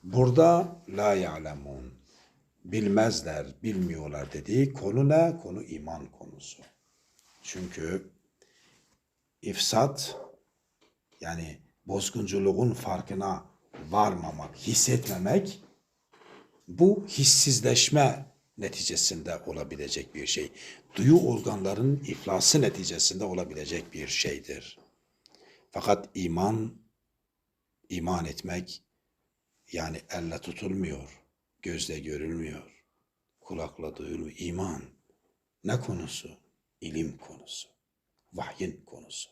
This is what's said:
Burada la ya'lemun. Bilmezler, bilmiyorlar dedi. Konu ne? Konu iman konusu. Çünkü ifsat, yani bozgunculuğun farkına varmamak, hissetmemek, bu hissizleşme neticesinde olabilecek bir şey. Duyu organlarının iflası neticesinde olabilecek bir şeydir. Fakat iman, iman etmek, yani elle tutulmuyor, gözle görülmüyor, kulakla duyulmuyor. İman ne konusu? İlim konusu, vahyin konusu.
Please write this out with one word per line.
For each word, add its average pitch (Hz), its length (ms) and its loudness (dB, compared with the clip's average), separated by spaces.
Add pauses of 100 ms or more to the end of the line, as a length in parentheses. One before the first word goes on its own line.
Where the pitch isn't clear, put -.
Burada 139 840 6
la 202 240 2
ya'lemun. 71 800 -6 (680)
Bilmezler, 98 1000 0
bilmiyorlar 80 720 -4
dedi. 123 400 2
Konu 120 360 2
ne? 165 340 6
Konu - 200 -8
iman 78 480 -12
konusu. - 520 -20 (800)
Çünkü - 680 -8 (1300)
ifsat, - 760 0 (1040)
yani 82 380 -10 (260)
bozgunculuğun 98 880 2
farkına 95 720 -6 (440)
varmamak, 85 680 0
hissetmemek, 120 1080 2 (1040)
bu 190 400 6
hissizleşme 131 1160 4 (320)
neticesinde 87 880 -2
olabilecek 73 680 -8
bir 71 120 -6
şey. - 240 -4 (440)
Duyu 139 240 8
organlarının 113 760 0
iflası 139 680 2
neticesinde 92 640 0
olabilecek 82 680 -6
bir 76 140 -10
şeydir. - 720 -6 (920)
Fakat 101 420 0
iman, 98 680 -2 (1080)
iman 87 360 -2
etmek, 90 580 -8 (880)
yani 80 380 -8
elle 82 300 -6
tutulmuyor, 90 840 -6 (380)
gözle 82 380 -6
görülmüyor, 76 840 -8 (560)
kulakla 80 560 -10
duyulmuyor. 76 420 -10
İman 87 460 -6 (800)
ne 113 160 0
konusu? 90 640 -10 (380)
İlim 80 360 -6
konusu, - 520 -18 (640)
vahyin - 520 -8
konusu. - 460 -16